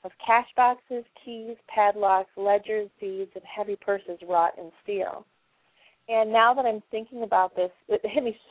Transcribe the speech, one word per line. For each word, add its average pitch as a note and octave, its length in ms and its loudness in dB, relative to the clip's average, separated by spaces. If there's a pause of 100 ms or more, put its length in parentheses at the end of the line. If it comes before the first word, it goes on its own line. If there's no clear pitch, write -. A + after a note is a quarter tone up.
"of F#3+ 140 -16
cash A#3+ 360 2
boxes, B3 500 0 (200)
keys, A#3 320 -12 (120)
padlocks, G3+ 680 2
ledgers, G3+ 540 0 (100)
deeds, F#3+ 340 -8
and F#3 100 -16
heavy G#3 320 -8
purses F#3+ 460 -6
wrought E3+ 360 2
in E3 140 -16 (100)
steel." G3+ 420 -6 (840)
And A3 240 2
now A#3 220 6
that C4 120 0
I'm G#3+ 140 -2 (100)
thinking A3+ 320 -10
about F#3+ 320 2
this, F3+ 180 -2 (160)
it G#3 160 -2
hit A3+ 200 -2
me A3 140 -6 (120)